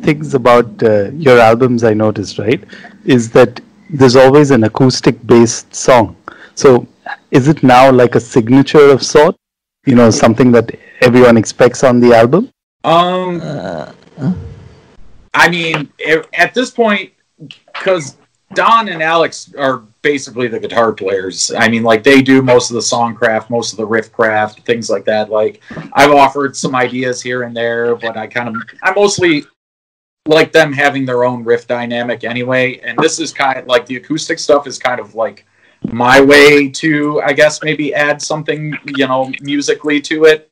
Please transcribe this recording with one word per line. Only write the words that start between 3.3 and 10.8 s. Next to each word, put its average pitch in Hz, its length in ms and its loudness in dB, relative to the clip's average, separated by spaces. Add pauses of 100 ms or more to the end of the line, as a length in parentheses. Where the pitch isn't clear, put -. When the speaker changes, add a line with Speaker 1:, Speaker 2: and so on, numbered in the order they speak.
Speaker 1:
that 120 140 4 (480)
there's 131 240 6
always 139 340 6
an 110 120 2
acoustic-based 120 1000 0 (200)
song. 120 180 4 (500)
So 143 140 4 (680)
is 127 160 2
it 143 60 -4 (180)
now 135 80 6 (160)
like 117 140 2
a 123 80 2 (120)
signature 139 600 4
of - 40 -4 (160)
sort? 160 200 4 (500)
You 127 140 2
know, 117 100 6 (140)
something 123 340 2
that 117 100 0 (400)